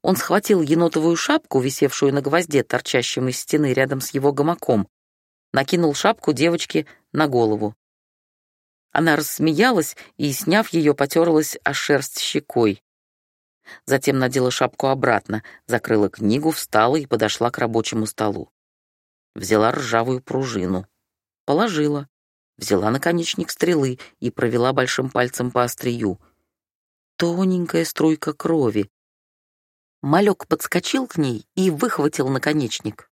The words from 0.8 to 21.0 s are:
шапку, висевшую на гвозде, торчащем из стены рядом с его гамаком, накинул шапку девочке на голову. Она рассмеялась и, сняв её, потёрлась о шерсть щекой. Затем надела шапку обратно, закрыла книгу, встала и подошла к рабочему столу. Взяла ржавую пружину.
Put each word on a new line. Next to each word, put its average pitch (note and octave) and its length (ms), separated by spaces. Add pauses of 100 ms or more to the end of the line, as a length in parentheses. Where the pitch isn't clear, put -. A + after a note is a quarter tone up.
шапку, C#4+ 440
висевшую C3+ 520
на C#3+ 80
гвозде, C#3+ 420
торчащем B2 640
из B2 100
стены D3 340
рядом C3+ 280
с - 100
его C#3+ 220
гамаком, C#3+ 560 (640)
накинул D3+ 420
шапку - 380
девочке D#3 540 (260)
на D3+ 140
голову. G#2+ 480 (1160)
Она D#3 240
рассмеялась D#3+ 800 (200)
и, C#3+ 160
сняв G3 380
её, D3 240
потёрлась D#3 720
о C#3+ 80
шерсть - 460
щекой. - 640 (1000)
Затем C3+ 340
надела B2+ 320
шапку - 360
обратно, B2 560 (240)
закрыла A2 420
книгу, C3 420
встала A#2+ 460
и D3 100
подошла A2+ 440
к - 80
рабочему A2+ 480
столу. G#2 440 (840)
Взяла G#2+ 340
ржавую B2 520
пружину. G2 640 (580)